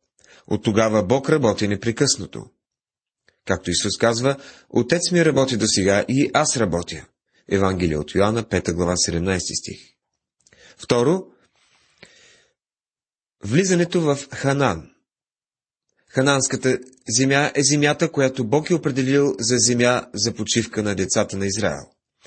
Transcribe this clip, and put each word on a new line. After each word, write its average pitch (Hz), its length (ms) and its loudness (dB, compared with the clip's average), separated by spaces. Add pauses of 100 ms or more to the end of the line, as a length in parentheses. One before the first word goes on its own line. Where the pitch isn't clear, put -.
(460)
От - 180 -2
тогава 107 380 4
Бог 127 260 0
работи 117 400 2
непрекъснато. 101 840 -4 (960)
Както 92 240 -2
Исус 95 280 -2
казва: 120 380 0 (320)
„Отец 165 440 0
ми 170 120 4
работи 135 320 2
досега 101 520 2
и 135 260 0
аз 151 220 0
работя.“ 87 500 -4 (420)
Евангелие 92 480 0
от 73 180 -8
Йоанна, 107 340 0
пета 90 240 -2
глава, 87 240 0
седемнайсти 87 580 -2
стих. - 260 -10 (1000)
Второ, 135 480 0 (2250)
влизането 175 560 0
в 143 180 0 (120)
Ханаан. 135 600 -2 (1160)
Ханаанската 131 720 0 (300)
земя 135 460 2
е 147 80 0
земята, 147 500 0
която 131 320 0
Бог 143 260 0
е 175 40 2
определил 139 640 0
за 117 200 -2
земя 120 560 2
за 104 200 -4
почивка 110 480 -4
на 104 120 0
децата 95 420 -2
на 98 100 -4
Израел. 95 380 -4 (420)